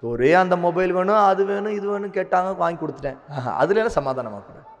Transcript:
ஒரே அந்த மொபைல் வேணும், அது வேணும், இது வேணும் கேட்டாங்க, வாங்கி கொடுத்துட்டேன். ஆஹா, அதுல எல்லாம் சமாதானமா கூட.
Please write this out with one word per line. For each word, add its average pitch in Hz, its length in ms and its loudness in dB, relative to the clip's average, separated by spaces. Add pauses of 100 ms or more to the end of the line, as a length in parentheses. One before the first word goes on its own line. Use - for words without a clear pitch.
ஒரே 120 320 2
அந்த 185 220 4
மொபைல் 175 380 0
வேணும், 185 220 2
அது 196 300 4
வேணும், 202 260 -4
இது 202 160 -4
வேணும் 202 240 -4
கேட்டாங்க, 185 440 -2
வாங்கி 170 300 -2
கொடுத்துட்டேன். 135 320 -8 (120)
ஆஹா, 127 260 -6
அதுல 175 240 2
எல்லாம் 226 200 0
சமாதானமா 127 440 -6
கூட. - 160 -20 (200)